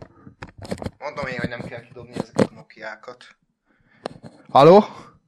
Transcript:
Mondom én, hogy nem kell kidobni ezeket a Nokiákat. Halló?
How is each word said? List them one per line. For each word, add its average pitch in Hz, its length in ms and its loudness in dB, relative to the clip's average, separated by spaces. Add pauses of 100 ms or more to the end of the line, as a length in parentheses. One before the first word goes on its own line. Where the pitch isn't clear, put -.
(960)
Mondom 143 300 -10
én, 127 120 -10
hogy 120 100 -6
nem 120 120 -12
kell 120 200 -14
kidobni 123 320 -20
ezeket - 360 -4
a - 40 -20
Nokiákat. - 720 -18 (1200)
Halló? 170 360 8 (420)